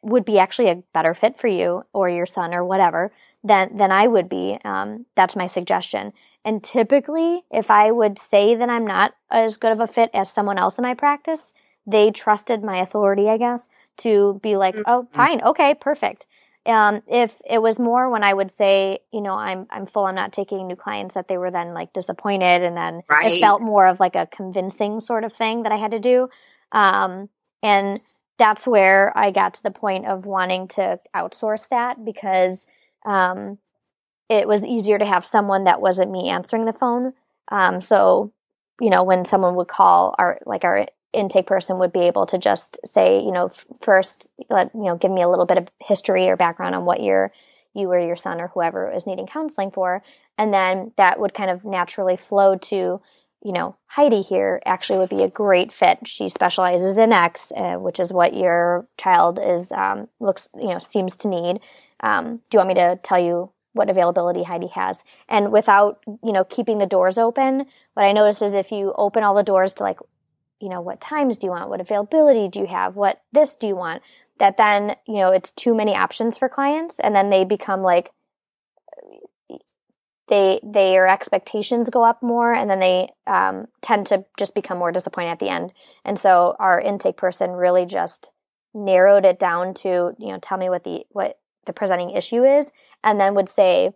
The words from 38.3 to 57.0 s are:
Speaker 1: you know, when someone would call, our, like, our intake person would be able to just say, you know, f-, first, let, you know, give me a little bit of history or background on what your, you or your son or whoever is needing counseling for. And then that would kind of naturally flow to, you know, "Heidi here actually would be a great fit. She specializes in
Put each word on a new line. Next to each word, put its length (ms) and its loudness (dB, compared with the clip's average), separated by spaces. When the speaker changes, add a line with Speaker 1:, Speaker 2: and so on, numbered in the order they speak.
Speaker 1:
you 100 2
know, 120 4
when 220 2
someone 320 0
would 120 -2
call, 500 4
our, 260 0
like, 200 -6
our 220 0
intake 340 0
person 320 -2
would 140 0
be 80 0
able 260 2
to 120 -4
just 460 -2
say, 360 4
you 100 -4
know, 160 -2
f-, 180 -16
first, 460 0
let, 260 0
you 100 -8
know, 120 -2
give 140 0
me 120 0
a 60 2
little 160 2
bit 140 2
of 80 -10
history 480 0
or 80 0
background 380 -2
on 100 -4
what 180 -2
your, 300 0
you 160 -6
or 80 2
your 180 -4
son 240 -8
or 80 -10
whoever 420 -4
is 160 -8
needing 200 -10
counseling 440 -8
for. 320 -4
And 140 0
then 440 -2
that 220 4
would 160 -2
kind 160 -4
of 140 -6
naturally 520 -4
flow 400 2
to, 440 -4
you 80 -6
know, 220 -4
"Heidi 360 2
here 420 -2
actually 340 -2
would 100 0
be 140 0
a 60 0
great 440 0
fit. 340 0
She 220 -10
specializes 720 0
in 140 6